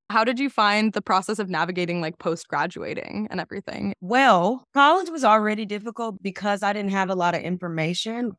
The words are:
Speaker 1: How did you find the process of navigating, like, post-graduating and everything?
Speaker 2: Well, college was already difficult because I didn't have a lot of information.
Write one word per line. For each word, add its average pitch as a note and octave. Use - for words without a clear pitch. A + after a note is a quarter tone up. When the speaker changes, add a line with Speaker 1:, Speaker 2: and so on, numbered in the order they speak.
Speaker 1:
How A3
did A#3+
you C#4
find G#3
the G#3
process G3
of G3
navigating, F3
like, E3
post-graduating -
and -
everything? -
Speaker 2:
Well, A3
college E4
was D#4+
already G#3+
difficult G#3
because G3
I G3+
didn't G3+
have F#3+
a F#3+
lot F3
of E3
information. F3+